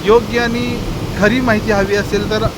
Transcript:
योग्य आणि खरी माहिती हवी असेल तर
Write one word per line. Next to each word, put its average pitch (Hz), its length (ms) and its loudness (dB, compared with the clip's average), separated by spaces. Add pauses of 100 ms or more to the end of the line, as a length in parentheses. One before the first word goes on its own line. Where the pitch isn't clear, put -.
योग्य 220 340 2
आणि 240 420 -2 (400)
खरी 214 200 4
माहिती 220 300 0
हवी 196 240 2
असेल 202 360 -2
तर 214 160 0 (120)